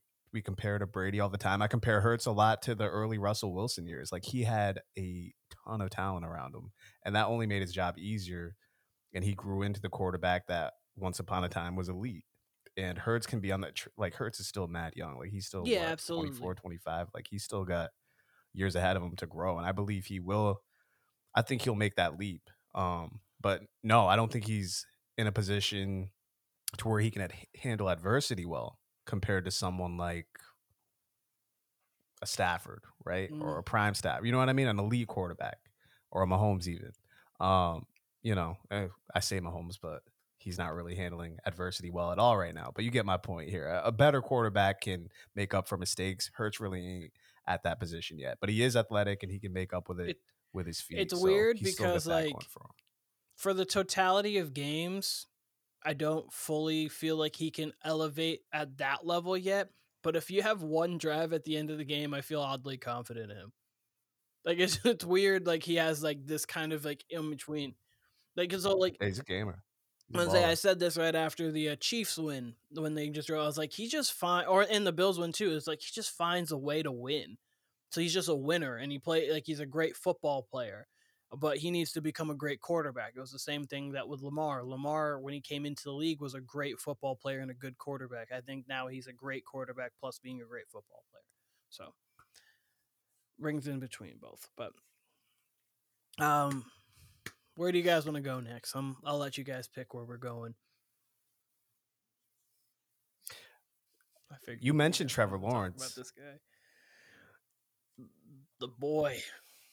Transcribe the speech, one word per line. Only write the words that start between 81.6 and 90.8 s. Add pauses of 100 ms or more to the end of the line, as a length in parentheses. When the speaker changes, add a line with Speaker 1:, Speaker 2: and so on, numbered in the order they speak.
Speaker 2:
needs
to
become
a
great
quarterback.
It
was
the
same
thing
that
with
Lamar.
Lamar,
when
he
came
into
the
league,
was
a
great
football
player
and
a
good
quarterback.
I
think
now
he's
a
great
quarterback
plus
being
a
great
football